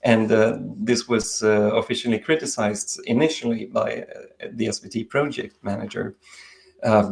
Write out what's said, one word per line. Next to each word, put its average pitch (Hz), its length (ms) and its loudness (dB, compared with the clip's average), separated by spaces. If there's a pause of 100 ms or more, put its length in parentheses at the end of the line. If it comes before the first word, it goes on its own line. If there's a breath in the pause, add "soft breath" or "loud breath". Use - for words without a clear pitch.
(140)
And, 110 160 2
uh, 113 280 4 (320)
this 117 180 0
was, 110 340 0
uh, 107 280 4 (100)
officially 117 380 -2
criticized 110 720 -2 (240)
initially 120 480 0 (160)
by, 110 120 0 (120)
uh, - 460 -14 (100)
the 110 80 0 (100)
S - 60 -8
V - 20 -20 (100)
T - 20 -2 (180)
project 139 400 -2 (160)
manager, 101 360 -6 (800 loud breath)
uh, 107 240 6